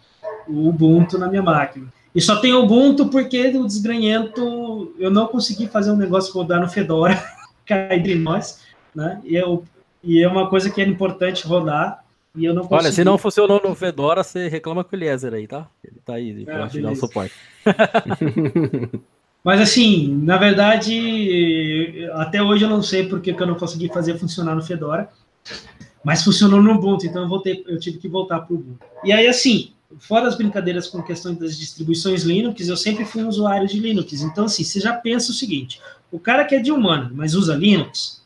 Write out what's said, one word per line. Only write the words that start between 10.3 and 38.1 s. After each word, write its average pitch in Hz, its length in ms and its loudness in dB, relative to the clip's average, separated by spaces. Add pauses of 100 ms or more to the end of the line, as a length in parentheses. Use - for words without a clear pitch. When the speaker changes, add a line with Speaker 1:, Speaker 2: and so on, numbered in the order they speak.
Speaker 1:
coisa 190 220 2
que 196 100 -4
era 196 80 2
importante 185 560 -2
rodar, 160 580 -2 (320)
e 160 100 -2
eu 170 80 0
não 175 160 -2
Speaker 2:
Olha, 156 140 4
se 165 60 2
Speaker 1:
consegui. 170 160 2
Speaker 2:
não 196 120 6
funcionou 202 460 2
no 190 120 -2
Fedora, 165 480 -2
você 180 240 -6
reclama 160 360 -6
com 185 120 -10
o 196 40 -8
Eliezer 131 340 -4
aí, 107 120 -8
tá? 147 220 -14 (160)
Ele - 200 -20
tá 123 120 -12
aí 107 320 -10
Speaker 1:
Ah, - 40 -14
Speaker 2:
pra - 180 -8
te 147 120 -8
dar 143 80 -4
o 139 40 -4
Speaker 1:
beleza. 135 80 -6
Speaker 2:
suporte. 107 320 -6 (320)
<laughs> 151 1400 -2 (420)
Speaker 1:
Mas, 196 180 4
assim, 190 600 4
na 175 140 4
verdade, 185 1800 2
até 160 280 -2
hoje 208 240 4
eu 214 40 0
não 214 120 2
sei 190 260 -2
por 185 140 -6
que 180 120 -4
que - 80 -6
eu 180 60 0
não 170 80 0
consegui 165 320 -6
fazer 170 300 -4
funcionar 170 360 -4
no 160 80 -2
Fedora, 160 480 -6 (920)
mas 156 200 0
funcionou 202 380 6
no 220 120 8
Ubuntu, 190 320 2
então 175 180 -6
eu 175 60 -6
voltei, 190 380 -4
eu 170 120 -6
tive 165 180 -10
que - 100 -14
voltar 175 340 -6
pro 175 140 -6
Ubuntu. 131 240 -12 (240)
E 196 80 2
aí, 226 160 6
assim, 240 440 2 (280)
fora 233 280 0
as 233 80 -2
brincadeiras 180 520 -2
com 175 140 -10
questão 175 320 -8
das 165 240 -8
distribuições 165 640 -2
Linux, 185 440 -2
eu 175 100 -4
sempre 214 280 -4
fui 220 180 -6
um 226 40 -4
usuário 202 400 0
de 202 120 -4
Linux. 196 420 -4
Então, 160 240 -2
assim, 214 180 -4
você 196 160 -4
já 214 140 -2
pensa 240 380 -4
o - 40 -6
seguinte: 151 460 -8 (300)
o 170 80 -10
cara 262 260 0
que 277 100 0
é 269 40 2
de 247 120 0
humanas, 165 420 0
mas 151 200 -4
usa 165 220 2
Linux, 170 720 0